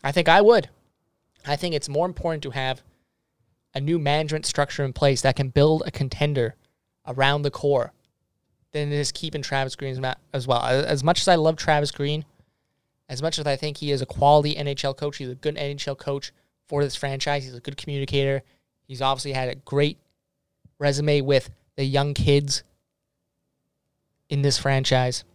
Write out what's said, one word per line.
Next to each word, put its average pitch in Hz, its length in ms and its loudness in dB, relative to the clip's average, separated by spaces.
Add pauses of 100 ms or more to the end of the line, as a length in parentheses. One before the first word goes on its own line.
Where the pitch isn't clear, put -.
I 139 80 -2
think 170 160 2
I 185 140 8
would. 214 260 6 (760)
I 143 100 0
think 170 180 -4
it's 147 140 -4
more 147 160 0
important 165 380 -4
to 139 80 -8
have 131 320 -4 (920)
a 135 60 -4
new 160 180 -2
management 151 480 -2
structure - 380 -2
in 131 80 -4
place 139 300 2
that 135 140 2
can 135 120 -2
build 156 380 4
a - 40 -6
contender 135 640 -2 (520)
around 139 360 2
the 143 80 0
core 139 420 0 (800)
than 147 200 -4
it 147 40 -2
is 143 160 -2
keeping 151 280 -8
Travis 135 360 -4
Green 135 160 -8
as 131 80 -8
ma-, 131 140 -4 (180)
as 127 140 -4
well. 120 160 4
As, 127 220 2
as 143 200 -2
much 170 160 2
as - 80 2
I 180 80 8
love 160 200 4
Travis 147 340 0
Green, 151 340 -4 (840)
as 131 140 -8
much 160 160 -2
as 151 80 -4
I 139 100 0
think 147 220 -6
he 147 120 -4
is 135 120 0
a 127 40 -4
quality 147 500 4
N 143 120 -4
H 139 160 -4
L 135 100 -2
coach, 147 220 -8
he's 127 140 -10
a 123 40 -10
good 151 220 -6
N 143 140 -6
H 143 180 -8
L 139 80 -6
coach - 360 -8 (340)
for 143 180 0
this 135 120 -4
franchise. 139 480 -4
He's 127 100 -16
a 120 60 -16
good 143 180 -12
communicator. 139 640 -2 (440)
He's 131 140 -14
obviously 135 320 0
had 131 160 -4
a 123 60 -6
great 143 440 -2 (800)
resume 143 440 2
with 135 280 2 (260)
the 139 80 -2
young 139 300 0
kids 143 480 2 (1700)
in 143 140 -2
this 139 160 2
franchise. 131 680 0 (100)